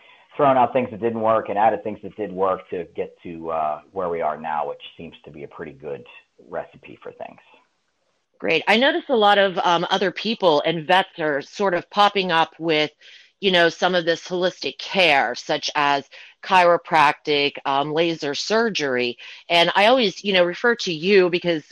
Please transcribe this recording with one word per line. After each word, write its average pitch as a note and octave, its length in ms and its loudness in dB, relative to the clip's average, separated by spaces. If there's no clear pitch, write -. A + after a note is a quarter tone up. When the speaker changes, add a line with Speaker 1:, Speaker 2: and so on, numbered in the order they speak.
Speaker 1:
thrown C#3 220 2
out A#2+ 160 2
things B2 180 0
that G#2 80 -12
didn't A2+ 220 -2
work A2 280 2
and G2+ 80 -6
added A2 260 2
things G#2 180 -10
that F#2+ 160 -16
did G2 140 -6
work F#2 400 -2
to F2 240 -6
get F#2 260 -8
to, E2 300 -10
uh, D#2 300 -4
where F#2 180 -4
we E2+ 120 -4
are D2+ 200 -4
now, D#2 260 -6
which D2 140 -12
seems E2 260 -18
to D#2 80 -20
be D2+ 120 -18
a C#2+ 40 -14
pretty D#2 260 -16
good C#2 300 -14
recipe - 520 -14
for - 120 -18
things. - 260 -18
Speaker 2:
Great. D#3+ 280 -2
I G3 80 4
notice D4 340 0
a C#4 60 0
lot G3+ 220 4
of, G3 220 2
um, F3 320 0
other F#3+ 180 0
people F3 560 0
and D#3+ 220 -4
vets F#3 320 0
are D3 240 -2
sort G3 320 -2
of - 160 -6
popping G3+ 400 2
up E3 260 0
with, D3+ 320 0
you G3+ 120 0
know, F3 180 4
some F3+ 240 0
of F3+ 100 0
this E3 240 -4
holistic F3 520 -4
care, C#3 560 2
such - 400 -6
as C#3+ 340 0
chiropractic, D#3 1200 2
um, C#3+ 280 -2
laser D#3+ 400 -2
surgery. D3 800 -2
And E3+ 280 2
I G3 100 4
always, A#3 380 2
you G3+ 100 -2
know, F#3 100 4
refer F3 340 0
to - 140 -6
you F3+ 380 4
because E3+ 420 -2